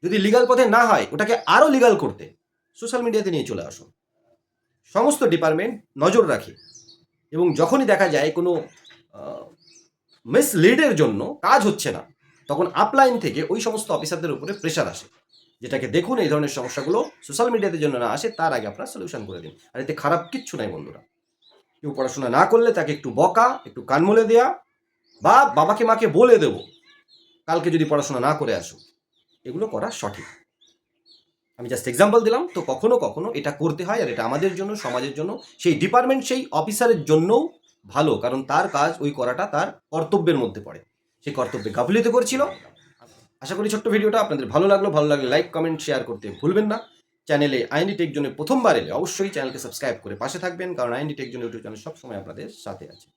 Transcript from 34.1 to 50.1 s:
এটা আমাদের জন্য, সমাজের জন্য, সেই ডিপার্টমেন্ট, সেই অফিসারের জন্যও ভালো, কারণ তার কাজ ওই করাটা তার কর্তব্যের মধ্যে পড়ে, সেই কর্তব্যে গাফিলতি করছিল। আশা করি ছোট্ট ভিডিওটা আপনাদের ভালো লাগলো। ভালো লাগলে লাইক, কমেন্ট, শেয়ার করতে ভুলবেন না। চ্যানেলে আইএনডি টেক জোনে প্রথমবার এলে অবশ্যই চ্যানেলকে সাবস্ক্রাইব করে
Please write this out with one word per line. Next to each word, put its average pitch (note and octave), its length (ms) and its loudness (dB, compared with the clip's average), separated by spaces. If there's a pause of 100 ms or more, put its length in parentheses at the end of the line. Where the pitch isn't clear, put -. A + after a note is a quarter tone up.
এটা A#2+ 160 -6
আমাদের D#3 300 -2
জন্য, G3 120 -6 (140)
সমাজের B2+ 340 -6
জন্য, E3+ 120 -6 (300)
সেই E3+ 220 2
ডিপার্টমেন্ট, B3+ 460 2
সেই C4 120 -2 (200)
অফিসারের G#3+ 480 0
জন্যও E3+ 320 4 (440)
ভালো, C3+ 280 0 (100)
কারণ B2+ 160 -2 (120)
তার E3 140 2 (120)
কাজ C#3+ 140 2 (120)
ওই C#3+ 160 -2
করাটা B2 240 -2 (120)
তার E3 120 0 (260)
কর্তব্যের D#3+ 500 0
মধ্যে G2 240 -6
পড়ে, C#2+ 120 -18 (440)
সেই C#3+ 160 -8
কর্তব্যে A#2+ 380 -4
গাফিলতি G3 380 2
করছিল। B3+ 260 0 (1040)
আশা D3 140 -8
করি G#3+ 160 -2
ছোট্ট G#3+ 200 -4
ভিডিওটা G#3+ 300 2
আপনাদের C3+ 300 -4
ভালো E3 180 4
লাগলো। G3 160 4 (100)
ভালো D3+ 140 2
লাগলে C#3 220 0
লাইক, D#3+ 220 2
কমেন্ট, D#3+ 300 -2
শেয়ার C3+ 240 -2
করতে - 160 -12 (140)
ভুলবেন F#3 320 0
না। A3 60 -4 (500)
চ্যানেলে C#3+ 320 2 (140)
আইএনডি F3+ 260 0
টেক E3 160 -2
জোনে C#3+ 220 -4
প্রথমবার A3+ 440 2
এলে D#3+ 180 -10
অবশ্যই F#3+ 360 -6
চ্যানেলকে C3+ 300 -8
সাবস্ক্রাইব B2+ 380 -8
করে G2+ 180 -12